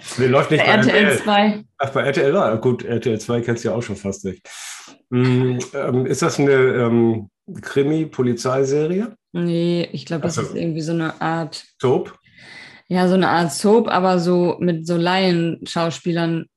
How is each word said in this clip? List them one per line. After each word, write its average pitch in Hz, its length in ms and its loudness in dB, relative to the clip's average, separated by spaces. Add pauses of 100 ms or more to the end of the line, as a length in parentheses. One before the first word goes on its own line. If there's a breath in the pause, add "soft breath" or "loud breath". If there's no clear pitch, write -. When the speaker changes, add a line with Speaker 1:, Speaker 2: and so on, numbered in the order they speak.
(180)
Speaker 1:
Nee, 127 80 2
läuft 135 240 2
nicht 151 160 2
Speaker 2:
Bei 214 100 4
Speaker 1:
bei - 0 -
Speaker 2:
R 214 60 4
T - 80 4
L - 60 2
Speaker 1:
R 208 120 4
T - 60 2
L. 214 80 0
Speaker 2:
zwei. 208 420 2 (140)
Speaker 1:
Ach, - 120 -4
bei 120 120 -2
R 139 100 -2
T 170 80 0
L, 139 140 2
ja. 117 220 2
Gut, 120 280 0
R 117 160 -2
T 120 100 -2
L 107 80 0
zwei 120 220 -2
kennst 117 240 -4
du 113 60 -2
ja 101 40 -2
auch 117 80 -4
schon 101 140 -8
fast 98 300 -8
nicht. - 200 -10 (640 loud breath)
Mm, 127 500 2 (140)
ähm, 135 320 -2
ist 135 160 -2
das 165 180 0
eine, 139 140 4
ähm, 117 760 2 (320)
Krimi-Polizeiserie? 143 1500 0 (160)
Speaker 2:
Nee, 170 600 0
ich 135 120 -10
glaub, 165 180 -6
das 160 160 -4
Speaker 1:
Ach 110 40 -2
so. - 80 -6
Speaker 2:
ist - 60 -10
irgendwie 165 260 -4
so 160 100 -4
eine 160 300 -4
Art 160 420 -4 (160)
Speaker 1:
Soap? 165 380 0 (680 loud breath)
Speaker 2:
Ja, 180 200 2
so 185 60 4
eine 185 160 4
Art 165 200 2
Soap, 214 380 2
aber 185 300 2
so 175 420 0
mit 165 260 -2
so 175 120 -2
Laienschauspielern 170 1500 -2 (100)